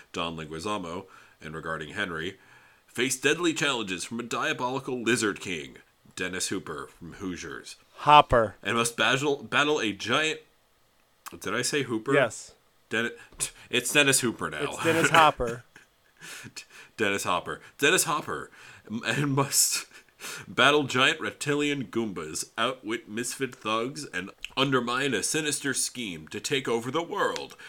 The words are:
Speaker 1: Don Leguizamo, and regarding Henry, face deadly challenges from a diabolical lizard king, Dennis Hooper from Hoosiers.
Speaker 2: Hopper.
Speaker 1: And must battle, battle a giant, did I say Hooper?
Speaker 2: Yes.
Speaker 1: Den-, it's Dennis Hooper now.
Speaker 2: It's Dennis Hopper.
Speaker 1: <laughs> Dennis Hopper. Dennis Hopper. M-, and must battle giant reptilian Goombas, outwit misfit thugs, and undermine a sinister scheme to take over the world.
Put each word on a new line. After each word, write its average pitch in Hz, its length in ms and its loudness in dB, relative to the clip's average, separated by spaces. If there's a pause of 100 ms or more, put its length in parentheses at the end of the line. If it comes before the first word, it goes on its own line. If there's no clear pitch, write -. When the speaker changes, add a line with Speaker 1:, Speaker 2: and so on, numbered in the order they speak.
(120)
Speaker 1:
Don 85 240 -4
Leguizamo, 85 680 -6 (340)
and 78 140 -12
regarding 78 360 -8
Henry, 90 500 -6 (480)
face 131 320 -2
deadly 160 340 2
challenges 117 500 -2
from 113 160 -6
a 120 40 -6
diabolical 131 800 -2
lizard 110 360 2
king, 78 380 -8 (380)
Dennis 92 320 -4
Hooper 78 400 -6 (100)
from 80 160 -16
Hoosiers. 80 640 -10 (220)
Speaker 2:
Hopper. 135 640 6
Speaker 1:
And 104 120 0
must 117 220 0
battle, 135 460 2
battle 143 360 2
a 107 140 0
giant, 147 460 -2 (1000)
did 98 140 -4
I 120 80 0
say 139 220 0
Hooper? 120 320 0
Speaker 2:
Yes. - 380 0 (360)
Speaker 1:
Den-, 117 220 0 (580)
it's 123 240 0
Dennis 139 280 6
Hooper 98 280 -2
now. 76 140 -6 (100)
Speaker 2:
It's - 100 -6
Dennis 160 280 4
Hopper. 135 520 6 (720)
Speaker 1:
<laughs> - 640 -18
Dennis 101 260 0
Hopper. 85 380 -2 (160)
Dennis 160 280 4
Hopper. 147 440 -4 (400)
M-, 107 160 -8
and 135 280 0
must - 520 0 (640)
battle 143 360 6
giant 135 360 2
reptilian 143 640 -2
Goombas, 87 600 -4 (120)
outwit 117 500 -2
misfit 120 480 -6
thugs, 127 580 -4
and 92 180 -6 (260)
undermine 131 560 2
a 95 100 0
sinister 147 500 0
scheme 90 540 -4
to 107 140 -10
take 135 260 -2
over 117 240 0
the 160 100 0
world. 101 540 -4 (140)